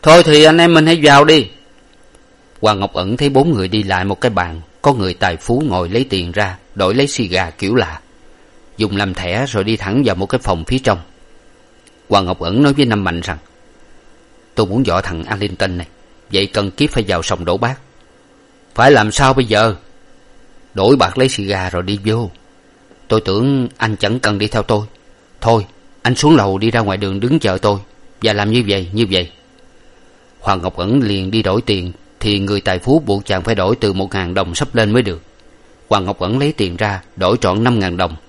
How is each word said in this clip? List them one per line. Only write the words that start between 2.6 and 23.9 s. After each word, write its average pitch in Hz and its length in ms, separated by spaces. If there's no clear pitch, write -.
Hoàng 107 200
Ngọc 98 120
Ẩn 95 240
thấy 143 120
bốn 143 240
người 95 160
đi 104 140
lại 95 220
một 98 160
cái 123 100
bàn, 87 300
có 143 100
người 98 220
tài 90 220
phú 120 300
ngồi 90 220
lấy 113 220
tiền 87 220
ra, 95 260
đổi 98 200
lấy 139 120
xì 120 220
gà 87 220
kiểu 98 240
lạ, 98 260
dùng 101 200
làm 98 180
thẻ 92 340
rồi 98 160
đi 110 120
thẳng 104 280
vào 101 120
một 95 100
cái 127 120
phòng 85 260
phía 127 140
trong. 113 200
Hoàng 98 180
Ngọc 90 140
Ẩn 95 220
nói 143 100
với 139 140
Năm 104 180
Mạnh 85 160
rằng: 82 180
"Tôi 107 120
muốn 117 200
dọa 87 140
thằng 82 240
Arlington 95 540
này, 85 80
vậy 98 140
cần 101 240
kiếp 147 200
phải 113 180
vào 87 140
sòng 87 220
đổ 87 120
bát." 120 240
"Phải 127 160
làm 107 220
sao 135 220
bây 131 100
giờ?" 107 300
"Đổi 107 220
bạc 90 220
lấy 131 100
xì 104 160
gà 95 260
rồi 90 120
đi 101 220
vô." 110 260
"Tôi 110 120
tưởng 123 560
anh 110 200